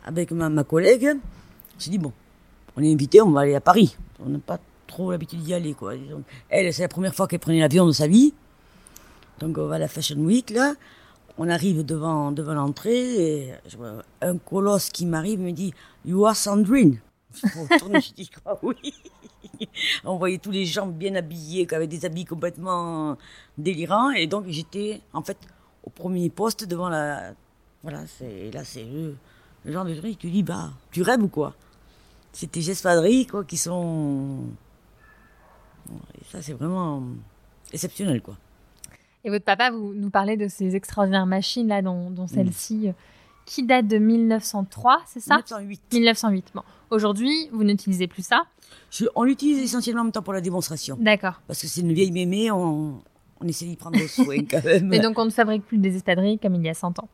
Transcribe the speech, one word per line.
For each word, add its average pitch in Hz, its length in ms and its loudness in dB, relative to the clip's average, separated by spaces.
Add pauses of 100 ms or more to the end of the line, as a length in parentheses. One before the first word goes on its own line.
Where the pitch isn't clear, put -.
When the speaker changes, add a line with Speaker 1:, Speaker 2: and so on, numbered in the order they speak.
Speaker 1:
avec 165 260 -4
ma, 165 180 -2
ma 151 160 2
collègue, 214 460 6 (640)
on - 40 -18
s'est 151 100 -8
dit, 202 80 -2
bon, 147 140 -4 (640)
on 135 60 -2
est 156 100 4
invité, 147 280 8
on 208 120 6
va 143 80 6
aller 143 160 4
à 139 40 0
Paris. 185 360 6 (280)
On - 60 -8
n'a 147 80 -4
pas 170 220 -8 (260)
trop 185 240 -8
l'habitude 170 320 -6
d'y 156 100 -6
aller, 165 220 -4
quoi. 101 220 -10
Donc, 139 260 -14 (260)
elle, 180 240 2
c'est 175 100 -2
la 175 60 0
première 190 260 -4
fois 190 120 0
qu'elle 170 140 -4
prenait 165 200 2
l'avion 160 260 6
de 160 60 6
sa 151 140 2
vie. 247 260 8 (1080)
Donc, 156 180 -4
on 151 80 -2
va 147 80 -4
à 160 40 -4
la 156 100 -2
Fashion 151 300 -6
Week, 202 320 2
là. 269 240 2 (640)
On 165 120 -2
arrive 165 340 0
devant, 151 480 -2
devant 147 220 -6
l'entrée 165 880 -2
et 127 100 -12 (160)
je - 80 -20
vois 110 260 -14 (200)
un 180 160 -2
colosse 196 500 0
qui - 160 -8
m'arrive 175 360 -2
et 185 40 -4
me 180 80 -4
dit, « 170 220 -6 (320)
You 185 180 2
are 220 100 4
Sandrine. » 202 640 4 (360)
Je - 120 -4
me 160 220 -4
retourne 294 280 4
et 294 40 6
je - 140 -10
dis, « - 160 -16 (160)
Ah 202 160 -6
oui. » 240 120 -2 (1300)
On 185 120 -4
voyait 185 220 -2
tous 208 120 -12
les 196 140 -2
gens 196 220 -2
bien 185 280 -6
habillés, 170 600 -4
avec 160 160 -2
des 170 160 -8
habits 170 180 -6
complètement 170 920 -4 (400)
délirants. 185 540 0
Et 175 140 0
donc, 190 220 -4
j'étais, 196 540 -8 (100)
en 160 100 -6
fait, 196 140 -10 (480)
au - 60 -16
premier 175 400 -4
poste 220 360 -4
devant 175 220 -6
la, 147 460 -6 (480)
voilà, 151 240 -12
c'est, 107 460 -14
là, 143 120 -12
c'est 123 200 -16
le, 147 300 -10 (520)
le 147 60 -10
genre 185 120 -4
de 165 100 -6
truc, 175 240 -10
tu 170 120 -10
dis, « 196 120 2
Bah, 156 280 -6 (200)
tu 175 120 -2
rêves 226 200 2
ou 196 60 0
quoi ? » - 260 -4 (800)
C'est - 180 -14
tes 165 200 -6
espadrilles, 185 560 4
quoi, 202 180 -8
qui 160 140 -8
sont, 151 800 -4 (1500)
et - 400 -20
ça, 175 120 -16
c'est 143 100 -12
vraiment 151 500 -4 (720)
exceptionnel, 175 500 -2
quoi. 98 140 -18 (880)
Speaker 2:
Et 220 60 -4
votre 208 140 -2
papa, 214 260 2
vous 214 240 -8
nous 202 160 -6
parlez 202 260 2
de 208 120 -2
ces 185 280 -2
extraordinaires 190 500 0
machines, 190 420 0
là, 202 140 2
dont, 180 280 -4
dont 180 140 -8
Speaker 1:
Mm. 175 40 -8
Speaker 2:
celle-ci, 202 600 -2
euh, 180 40 -2 (520)
qui - 200 -4
date 247 220 4
de 214 120 2
mille 226 280 4
neuf 220 180 2
cent 202 200 -4
trois, 254 420 2
c'est - 140 -14
ça ? 285 140 2
Speaker 1:
Mille 294 80 4
neuf - 60 -16
cent 220 120 -10
huit. 202 200 -12 (120)
Speaker 2:
Mille 233 120 4
neuf 226 140 4
cent 226 120 0
huit. 190 240 -2
Bon. - 80 -10 (280)
Aujourd'hui, 226 600 0
vous 220 120 0
n'utilisez 196 440 0
plus 180 160 -12
ça ? 254 200 2 (460)
Speaker 1:
Je, - 140 -4 (100)
on 226 80 0
l'utilise 277 400 2
essentiellement 233 400 -2
en - 20 0
même 226 80 -2
temps 214 100 -6
pour 190 100 -8
la 190 80 -2
démonstration. 165 600 -6
Speaker 2:
D'accord. 202 460 2
Speaker 1:
Parce - 160 -10
que 160 60 -8
c'est 175 120 -4
une 170 120 2
vieille 185 200 4
mémé, 185 380 0
on, 156 500 -2 (400)
on 175 80 -6
essaie 170 180 -6
d'y 170 100 -10
prendre 170 220 -2 (100)
soin 147 300 0 (120)
quand 151 140 0
même. 170 220 4
Speaker 2:
<laughs> - 20 0
Mais 202 100 4
donc, 220 200 0
on 226 60 2
ne 226 60 0
fabrique 214 340 0
plus 226 140 0
des 190 180 2
espadrilles 190 420 0
comme 185 180 0
il 170 80 0
y 160 40 -2
a 160 60 -4
cent 175 240 -6
ans ? 214 160 -12